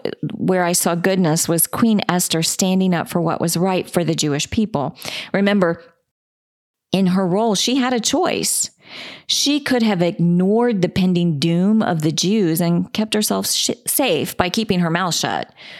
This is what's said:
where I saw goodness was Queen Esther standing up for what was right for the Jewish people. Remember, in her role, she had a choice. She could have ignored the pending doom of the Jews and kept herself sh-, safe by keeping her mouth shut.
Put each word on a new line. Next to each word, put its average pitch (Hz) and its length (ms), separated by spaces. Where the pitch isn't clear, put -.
where 185 280
I 175 100
saw 175 220
goodness 175 540
was 165 180
Queen 220 400
Esther 170 360
standing 185 520
up - 140
for 175 100
what 165 220
was 165 160
right 180 320
for 175 160
the 160 100
Jewish 147 360
people. 170 440
Remember, 196 500
in 185 140
her 185 200
role, 208 280
she 240 220
had 247 180
a 233 60
choice. - 680
She 285 320
could 254 240
have 202 200
ignored 185 800
the 180 80
pending 175 480
doom 180 420
of 160 220
the 160 100
Jews 175 480
and 175 320
kept 214 220
herself 202 320
sh-, - 240
safe 180 500
by 180 140
keeping 208 300
her 170 100
mouth 170 240
shut. 87 360